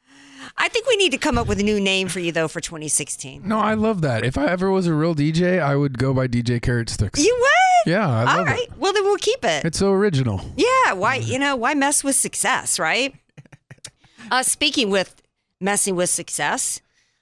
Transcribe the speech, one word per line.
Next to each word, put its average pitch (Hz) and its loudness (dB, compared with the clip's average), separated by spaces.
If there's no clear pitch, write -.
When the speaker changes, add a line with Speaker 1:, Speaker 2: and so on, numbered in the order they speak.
Speaker 1:
I 330 0
think 453 -2
we 440 4
need 370 2
to 269 0
come 262 0
up 233 -2
with 202 0
a - 0
new 208 2
name 190 0
for 185 -6
you, 170 -4
though, 160 0
for 170 -10
twenty 156 -10
sixteen. 143 -6
Speaker 2:
No, 220 0
I 214 0
love 214 0
that. 117 0
If 131 -2
I 285 0
ever 185 0
was 190 2
a 165 0
real 160 0
D 147 0
J, 175 0
I 143 0
would 139 -2
go 135 0
by 131 0
D 120 -2
J 117 0
Carrot 120 -2
Sticks. - -2
Speaker 1:
You 453 6
would? 659 4
Speaker 2:
Yeah, 196 2
I 117 0
Speaker 1:
All 262 2
Speaker 2:
love - 0
it. - 0
Speaker 1:
right. - -4
Well, 370 0
then 392 2
we'll 403 2
keep 440 -2
it. 156 0
Speaker 2:
It's 160 -2
so 196 4
original. 135 0
Speaker 1:
Yeah, 494 4
why, 208 0
you 240 -2
know, 285 0
why 247 0
mess 285 0
with 269 0
success, - -2
right? 202 0
Speaker 2:
<laughs> - -20
Speaker 1:
Uh, 254 0
speaking 285 0
with 190 -2
messing 196 0
with 175 0
success, - -4